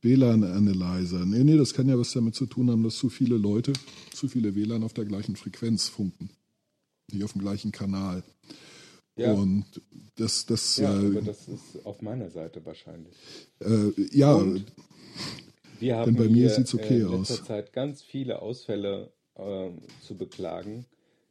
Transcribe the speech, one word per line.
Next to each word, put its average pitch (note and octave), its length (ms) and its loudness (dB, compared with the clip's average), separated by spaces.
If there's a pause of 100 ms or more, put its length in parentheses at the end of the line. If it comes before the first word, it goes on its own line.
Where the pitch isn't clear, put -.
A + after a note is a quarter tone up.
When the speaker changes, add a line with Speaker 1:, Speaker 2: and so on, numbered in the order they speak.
Speaker 1:
W A#2+ 160 6
lan-Analyzer. F#2 1080 2
Nee, A2 200 2
nee, D3+ 120 8
das C#3+ 160 4
kann C3 160 0
ja C3 80 4
was A#2+ 160 -2
damit A2+ 220 -2
zu A#2+ 120 -4
tun B2+ 220 0
haben, A2+ 140 2
dass A2 140 -2
zu B2 140 -2
viele A#2+ 260 0
Leute, G#2 360 0 (400)
zu - 160 -8
viele A2 280 -2
W G#2 80 -2
lan A2 180 -2
auf A2 100 -6
der A2+ 120 -6
gleichen G#2 320 -6
Frequenz A2+ 500 -4
funken. - 440 -8 (800)
Nicht G2+ 100 -4
auf G#2 100 -6
dem G2 100 -4
gleichen G2+ 280 -6
Kanal. F#2+ 540 -6 (920)
Speaker 2:
Ja. A2+ 200 2
Speaker 1:
Und G2 460 0 (360)
das, - 300 -2
das, - 320 -2
Speaker 2:
Ja, G2+ 220 2
Speaker 1:
äh, G2+ 60 2
Speaker 2:
aber G2+ 160 0
das G#2 240 -8
ist - 400 -16
auf G2+ 160 -12
meiner G#2+ 280 -8
Seite E2 340 -14
wahrscheinlich. E2 500 -18 (460)
Speaker 1:
äh, G#2 300 2 (260)
ja. C#3 180 8
Speaker 2:
Und F#2+ 300 2 (1120)
wir A#2+ 180 0
haben A#2 180 2
Speaker 1:
Denn - 20 2
bei A2+ 120 4
mir A#2 180 8
Speaker 2:
hier, A2+ 40 8
Speaker 1:
sieht's A#2+ 240 2
okay A#2+ 240 2
Speaker 2:
äh, - 20 4
in F#2+ 100 0
letzter F#2+ 240 -2
Speaker 1:
aus. - 100 -8
Speaker 2:
Zeit G#2 280 -8
ganz C#3 300 -6
viele C3 380 -8
Ausfälle, G2+ 720 -6 (240)
ähm, F#2+ 440 -10 (200)
zu - 160 -16
beklagen. F#2 680 -10 (440)